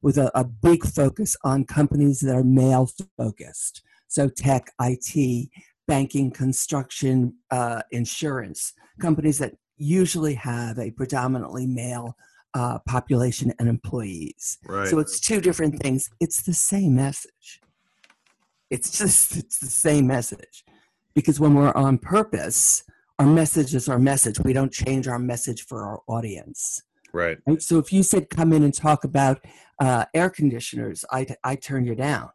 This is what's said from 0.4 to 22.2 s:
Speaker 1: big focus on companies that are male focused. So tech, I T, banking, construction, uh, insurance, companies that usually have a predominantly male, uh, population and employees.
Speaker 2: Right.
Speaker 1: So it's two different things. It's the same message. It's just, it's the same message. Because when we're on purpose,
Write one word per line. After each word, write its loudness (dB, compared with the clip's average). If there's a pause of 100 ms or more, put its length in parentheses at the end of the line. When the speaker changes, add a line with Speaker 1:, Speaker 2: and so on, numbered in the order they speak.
Speaker 1:
big 4
focus 0
on 2
companies 2
that 0
are 2
male 6 (300)
focused. -8 (260)
So 2
tech, 0
I 0
T, -2 (360)
banking, 0
construction, -2 (160)
uh, -2
insurance, -6 (260)
companies 0
that -6 (180)
usually 0
have -6
a -6
predominantly -4
male, -6 (380)
uh, -2
population 0
and 0
employees. -6
Speaker 2:
Right. -4
Speaker 1:
So 2
it's -4
two 0
different 0
things. -2 (120)
It's -2
the -2
same 2
message. -4 (1120)
It's -6
just, 2
it's -6
the -8
same 2
message. -4 (480)
Because 2
when 6
we're 6
on 2
purpose, 0 (380)